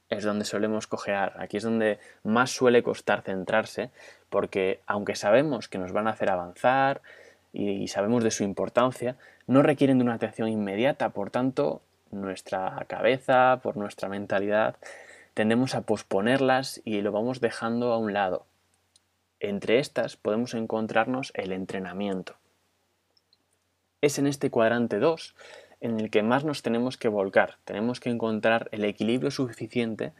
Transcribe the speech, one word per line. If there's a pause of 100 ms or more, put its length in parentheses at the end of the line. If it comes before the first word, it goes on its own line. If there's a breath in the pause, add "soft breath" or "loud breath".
es
donde
solemos
cojear,
aquí
es
donde (260 loud breath)
más
suele
costar
centrarse, (400 loud breath)
porque
aunque
sabemos
que
nos
van
a
hacer
avanzar (500 loud breath)
y,
y
sabemos
de
su
importancia, (320 loud breath)
no
requieren
de
una
atención
inmediata,
por
tanto, (280)
nuestra
cabeza,
por
nuestra
mentalidad, (580 loud breath)
tendemos
a
posponerlas
y
lo
vamos
dejando
a
un
lado. (960)
Entre
estas
podemos
encontrarnos
el
entrenamiento. (1700)
Es
en
este
cuadrante
dos (460 loud breath)
en
el
que
más
nos
tenemos
que
volcar.
Tenemos
que
encontrar
el
equilibrio
suficiente